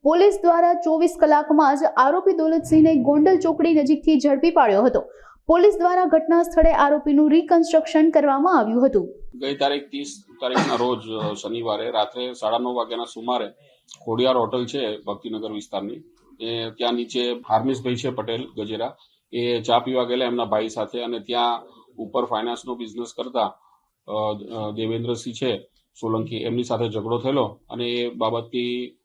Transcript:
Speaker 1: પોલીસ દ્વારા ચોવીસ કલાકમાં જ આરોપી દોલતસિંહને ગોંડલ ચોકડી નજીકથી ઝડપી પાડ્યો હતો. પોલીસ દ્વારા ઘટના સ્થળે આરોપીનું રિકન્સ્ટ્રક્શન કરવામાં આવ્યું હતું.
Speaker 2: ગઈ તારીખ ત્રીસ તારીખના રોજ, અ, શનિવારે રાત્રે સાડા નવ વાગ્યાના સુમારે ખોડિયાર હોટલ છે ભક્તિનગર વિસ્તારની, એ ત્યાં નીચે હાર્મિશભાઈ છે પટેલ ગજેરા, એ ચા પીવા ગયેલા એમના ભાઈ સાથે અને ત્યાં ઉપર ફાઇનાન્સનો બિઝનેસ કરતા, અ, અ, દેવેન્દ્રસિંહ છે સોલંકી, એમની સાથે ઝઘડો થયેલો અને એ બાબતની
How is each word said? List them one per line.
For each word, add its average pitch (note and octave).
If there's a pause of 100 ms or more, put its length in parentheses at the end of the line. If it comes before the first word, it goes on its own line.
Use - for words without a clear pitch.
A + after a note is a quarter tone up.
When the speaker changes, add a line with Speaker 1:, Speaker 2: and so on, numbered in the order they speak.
Speaker 1:
પોલીસ F4
દ્વારા E4+
ચોવીસ E4
કલાકમાં D4+
જ C#4 (160)
આરોપી F4
દોલતસિંહને D#4+
ગોંડલ D4
ચોકડી E4
નજીકથી D4+
ઝડપી C#4+
પાડ્યો A3+
હતો. - (420)
પોલીસ F4+
દ્વારા F4+
ઘટના D#4+
સ્થળે E4
આરોપીનું D4
રિકન્સ્ટ્રક્શન D#4+
કરવામાં D4
આવ્યું A#3
હતું. - (260)
Speaker 2:
ગઈ C#3
તારીખ C#3
ત્રીસ C#3+ (160)
તારીખના C3+
રોજ, A#2+ (100)
અ, G#2+
શનિવારે A2+
રાત્રે B2
સાડા A2+
નવ B2
વાગ્યાના A#2
સુમારે A#2 (560)
ખોડિયાર B2
હોટલ A#2+
છે A2+
ભક્તિનગર G#2+
વિસ્તારની, G#2 (460)
એ A2+
ત્યાં A#2+
નીચે A#2+
હાર્મિશભાઈ A#2+
છે B2+
પટેલ A#2 (100)
ગજેરા, A2 (360)
એ A#2+
ચા A#2
પીવા B2+
ગયેલા B2
એમના A#2+
ભાઈ G#2+
સાથે A2+
અને A#2
ત્યાં A#2+ (340)
ઉપર A2+
ફાઇનાન્સનો A#2
બિઝનેસ A#2
કરતા, A#2+ (500)
અ, - (440)
અ, G#2+
દેવેન્દ્રસિંહ A2+
છે A#2 (420)
સોલંકી, A2+
એમની A#2
સાથે A#2
ઝઘડો A2
થયેલો A#2 (100)
અને A#2+
એ A#2+
બાબતની A#2+ (180)